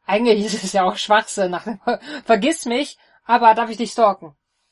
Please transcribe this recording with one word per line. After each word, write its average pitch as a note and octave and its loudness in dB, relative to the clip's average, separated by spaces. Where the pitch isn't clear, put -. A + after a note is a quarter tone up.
eigentlich G#3+ 2
ist G#3+ -6
es F#3+ -8
ja F#3+ 2
auch F#3 0
Schwachsinn. G#3 0
Nach E3+ -8
dem G#3+ -10
<laughs> C#4 -6
"Vergiss A#3 0
mich, C4 -4
aber A#3 4
darf A3+ -2
ich A3 -12
dich A3 -6
stalken?" G3 0